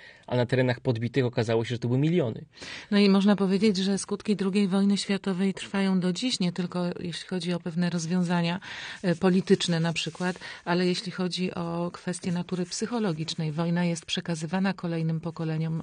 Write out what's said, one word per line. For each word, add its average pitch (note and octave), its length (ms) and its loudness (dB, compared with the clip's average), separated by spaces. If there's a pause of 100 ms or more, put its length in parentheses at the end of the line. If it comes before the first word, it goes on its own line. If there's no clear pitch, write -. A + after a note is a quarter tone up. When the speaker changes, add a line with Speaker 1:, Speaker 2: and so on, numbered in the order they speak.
(260)
Speaker 1:
a - 100 -2
na A#2+ 100 2
terenach B2 340 2
podbitych A#2+ 440 0
okazało A#2 400 2
się, A#2+ 100 -4
że A2+ 40 -4
to A#2+ 100 -2
były B2+ 120 2
miliony? D#3 440 0 (460)
Speaker 2:
No G#3 80 4
i G3+ 100 8
można G3 280 6
powiedzieć, G3 400 2
że F#3+ 220 0
skutki G3+ 380 -2
drugiej G3 320 2
wojny G3 280 4
światowej F#3+ 580 0
trwają F#3+ 460 0
do F3+ 120 0
dziś, B3 280 -2
nie F3 120 2
tylko F3+ 320 -4 (160)
jeśli - 280 -8
chodzi F3+ 240 -4
o E3+ 80 -2
pewne F3 300 -2
rozwiązania, F3 680 0 (420)
e, F3 180 2
polityczne F#3 600 4
na E3 120 0
przykład, F3 440 -4 (280)
ale F3+ 220 2
jeśli F3+ 260 0
chodzi F3+ 420 -2
o E3+ 380 -4
kwestie F3+ 400 -6
natury F3 340 -2
psychologicznej. E3+ 880 -2
Wojna E3+ 320 0
jest E3+ 220 -2
przekazywana F3 640 -2
kolejnym E3 480 -2
pokoleniom D#3+ 640 -4